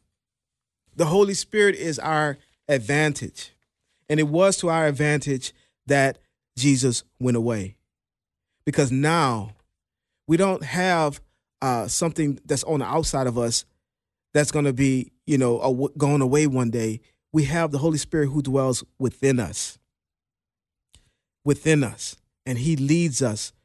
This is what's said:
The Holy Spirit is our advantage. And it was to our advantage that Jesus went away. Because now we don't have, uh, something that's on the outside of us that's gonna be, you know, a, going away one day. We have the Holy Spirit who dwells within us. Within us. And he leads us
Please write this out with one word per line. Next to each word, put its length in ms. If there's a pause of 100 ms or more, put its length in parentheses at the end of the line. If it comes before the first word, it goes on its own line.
(960)
The 100
Holy 280
Spirit 420
is 220
our 400 (300)
advantage. 840 (540)
And 100
it 100
was 300
to 100
our 180
advantage 680 (320)
that 320 (380)
Jesus 480 (140)
went 180
away. 400 (880)
Because 280
now 600 (760)
we 100
don't 260
have, 580 (420)
uh, 260
something 560
that's 200
on 160
the 60
outside 400
of 120
us 260 (720)
that's 160
gonna 220
be, 380 (160)
you 120
know, 220
a, 380
going 220
away 260
one 240
day. 300 (320)
We 120
have 260
the 80
Holy 200
Spirit 300
who 140
dwells 420 (140)
within 420
us. 380 (1700)
Within 380
us. 340 (280)
And 140
he 180
leads 460
us 300 (120)